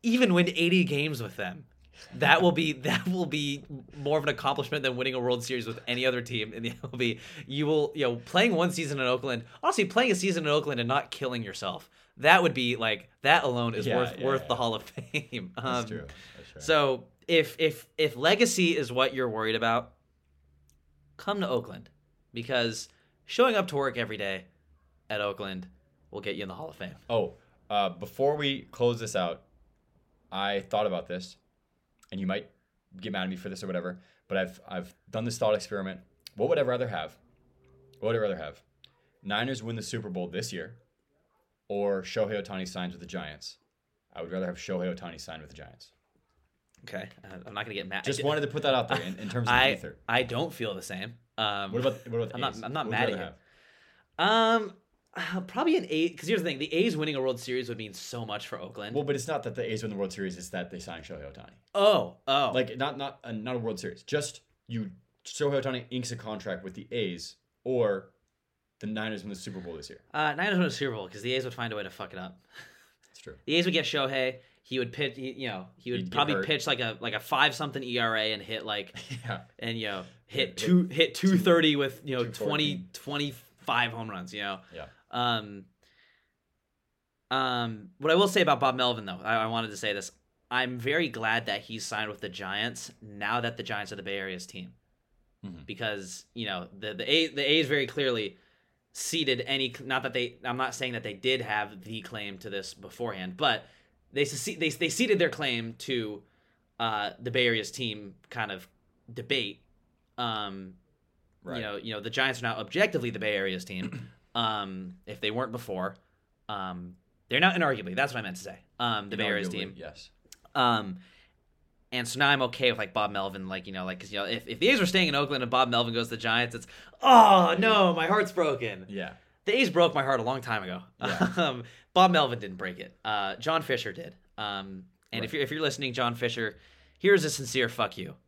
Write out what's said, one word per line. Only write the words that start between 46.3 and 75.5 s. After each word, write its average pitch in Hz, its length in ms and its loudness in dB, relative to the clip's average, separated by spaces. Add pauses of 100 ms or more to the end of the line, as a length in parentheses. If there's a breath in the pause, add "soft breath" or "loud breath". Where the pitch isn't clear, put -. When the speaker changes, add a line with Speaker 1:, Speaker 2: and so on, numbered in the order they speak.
Speaker 1:
Okay, 101 240 -10 (160)
uh, 95 120 -16 (100)
I'm 101 80 -16
not 107 100 -4
gonna 110 100 -10
get 95 140 -6
mad. 95 160 -4
Speaker 2:
Just 135 180 -2
Speaker 1:
I - 40 -2
Speaker 2:
wanted 147 160 2
to 139 40 -2
put 143 160 -6
that 135 120 4
out 120 140 2
there 135 120 0
in, 185 180 -8
in - 100 -10
terms 120 200 -2
of 123 60 6
Speaker 1:
I, 131 180 6
Speaker 2:
ether. 87 240 -8 (120)
Speaker 1:
I 120 140 4
don't 123 300 -2
feel 107 220 -4
the 92 80 -10
same. 101 320 -10 (220)
Um, 101 360 -2
Speaker 2:
What 117 80 0
about, 127 140 2 (140)
what 117 80 -4
about 117 120 -2
the - 80 -10
Speaker 1:
I'm 120 40 -6
not, 127 140 -2
Speaker 2:
A's? 113 80 -12
Speaker 1:
I'm 123 100 -8
not 151 140 -4
Speaker 2:
What 107 40 -6
would - 20 -
Speaker 1:
mad 117 160 2
Speaker 2:
you 101 60 -2
Speaker 1:
at 95 60 -6
Speaker 2:
rather 78 140 -10 (840 soft breath)
Speaker 1:
you. 165 60 4
Speaker 2:
have? 226 380 6
Speaker 1:
Um, 196 100 -8 (420)
uh, 175 260 -4
probably 311 380 2
an - 100 -2
A, 160 220 2
'cause 156 180 -10
here's 202 140 2
the 170 60 -2
thing, 135 100 -4
the 151 140 -4
A's 185 240 4
winning 151 200 0
a 131 40 0
World 127 200 0
Series 127 280 -4
would 107 100 -6
mean 107 160 -10
so 117 300 -10
much 104 220 -6
for 90 140 -10
Oakland. 104 340 -10
Speaker 2:
Well, 147 100 0
but 143 120 0
it's 120 100 -4
not 151 180 -2
that 117 120 -6
the 117 160 -4
A's 110 100 -4
win 107 80 -4
the 101 60 -6
World 95 160 -2
Series, 95 260 -6
it's - 120 -14
that 87 200 -6
they 90 80 -12
sign 82 240 -12
Shohei 73 220 -12
Ohtani. - 260 -16 (240)
Speaker 1:
Oh, 196 440 6 (100)
oh. 135 260 4
Speaker 2:
Like, 120 220 0
not, 139 220 -2
not, 139 260 -8
uh, 117 80 -8
not 113 240 -6
a - 20 -2
World 110 220 -4
Series. - 240 -10
Just - 380 -4 (260)
you, 113 220 -4 (340)
Shohei 143 360 0
Ohtani 127 300 -4
inks 123 220 -4
a 117 40 -6
contract 101 460 -8
with 95 120 -12
the - 180 -14
A's, 95 440 -4 (280)
or 107 460 2 (720)
the 104 60 -8
Niners 107 360 -4
win 104 80 -10
the 95 60 -10
Super 92 220 -12
Bowl 87 160 -10
this 73 160 -12
year. - 120 -20 (120)
Speaker 1:
Uh, 151 200 0
Niners 185 240 2
win 175 100 4
the - 20 0
Super 127 240 -2
Bowl 98 140 -8
'cause 101 140 -14
the 127 100 -2
A's 131 120 0
would 120 100 -8
find 117 180 -6
a 104 40 -4
way 101 60 -6
to 95 80 -8
fuck 95 220 -12
it 95 60 -12
up. 92 200 -12 (360 loud breath)
<laughs> - 340 -20
Speaker 2:
That's - 120 -20
true. - 140 -16 (120)
Speaker 1:
The 151 100 2
A's 175 80 4
would 180 100 2
get 156 120 2
Shohei. 131 500 0 (260 soft breath)
He 127 180 -4
would 120 120 -4
pitch. 143 240 -4
He, 131 140 -8
you 131 160 -8
know, 95 300 -8